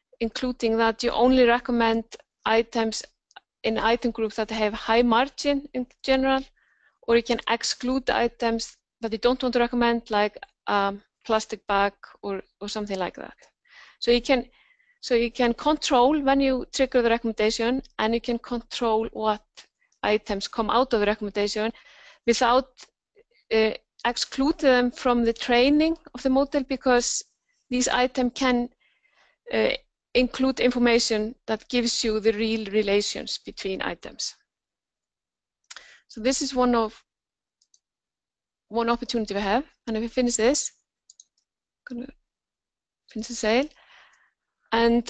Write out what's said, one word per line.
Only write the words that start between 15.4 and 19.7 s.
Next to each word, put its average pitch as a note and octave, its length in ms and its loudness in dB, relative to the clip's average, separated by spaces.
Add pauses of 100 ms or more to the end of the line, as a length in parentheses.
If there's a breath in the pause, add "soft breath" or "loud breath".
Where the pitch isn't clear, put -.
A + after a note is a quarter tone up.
control D4 680 2
when C#4 180 2
you C4 320 0
trigger B3+ 300 0
the A#3 80 2
recommendation, A3+ 720 0 (180)
and A3 140 0
you A#3 80 -2
can A#3 180 -4
control A3+ 720 -4
what G#3+ 320 -4 (580)